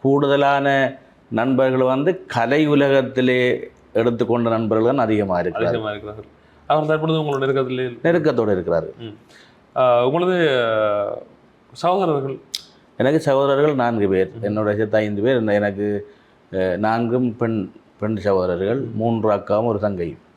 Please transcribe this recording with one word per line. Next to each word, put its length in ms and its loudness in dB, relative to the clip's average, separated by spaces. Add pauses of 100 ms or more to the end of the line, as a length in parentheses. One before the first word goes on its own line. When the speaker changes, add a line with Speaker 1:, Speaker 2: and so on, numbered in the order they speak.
Speaker 1:
கூடுதலான 960 2 (300)
நண்பர்கள் 540 2
வந்து 440 0
கலை 400 0
உலகத்திலே 1040 2 (220)
எடுத்துக்கொண்ட 580 0
நண்பர்கள் 360 0
தான் 120 2
அதிகமாக 420 0
இருக்கிறார்கள். 400 -2
Speaker 2:
அதிகமாக 100 -6
இருக்கிறார்கள். 400 -14 (360)
அவர் 200 0
தற்பொழுது 340 0
உங்களோட 180 -2
நெருக்கத்திலே 640 -2
Speaker 1:
நெருக்கத்தோடு 500 2
இருக்கிறார்கள். 460 -2
Speaker 2:
ம். 180 -14 (600)
ஆ, 300 4
உங்களது 420 2 (1200)
சகோதரர்கள்? 680 -2 (580)
Speaker 1:
எனக்கு 240 2
சகோதரர்கள் 540 2
நான்கு 340 0
பேர். 320 0
Speaker 2:
ம். 40 -8
Speaker 1:
என்னோட 320 -2
சேர்த்து 220 0
ஐந்து 240 -2
பேர். 180 2
இந்த 140 0
எனக்கு, 540 -2 (440)
அஹ், 240 -2
நான்கும் 600 -2
பெண், 340 -4 (280)
பெண் 180 -4
சகோதரர்கள், 640 0
Speaker 2:
ம். 140 -8
Speaker 1:
மூன்று 360 0
அக்காவும் 360 0
ஒரு 120 -2
தங்கையும். 580 -6